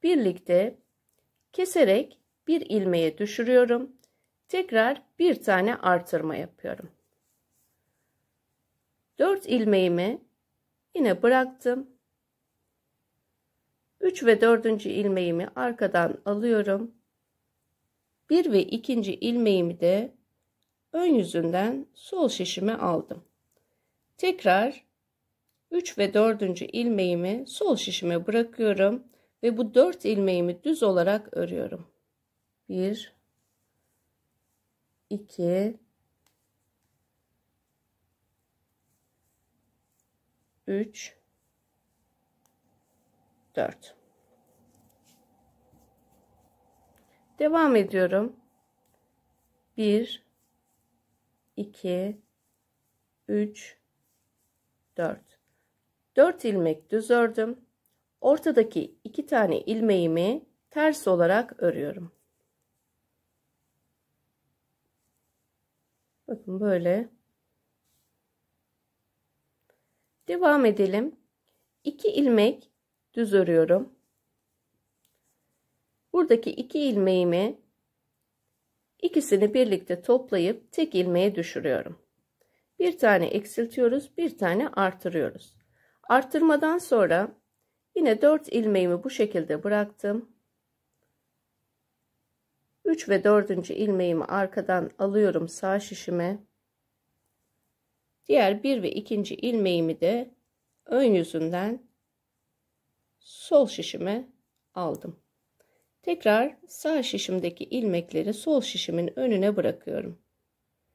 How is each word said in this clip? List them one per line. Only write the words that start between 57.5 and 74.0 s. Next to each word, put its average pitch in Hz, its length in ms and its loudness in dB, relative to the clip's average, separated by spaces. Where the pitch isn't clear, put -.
Ortadaki 226 840 2
iki 285 220 -10
tane 208 340 2
ilmeğimi 202 840 0
ters 302 380 0
olarak 185 540 2
örüyorum. 170 500 -4
Bakın 196 320 -10
böyle. 196 480 0
Devam 320 360 4
edelim. 202 520 0
İki 294 240 -4
ilmek 233 640 2
düz 214 200 -2
örüyorum. 170 640 2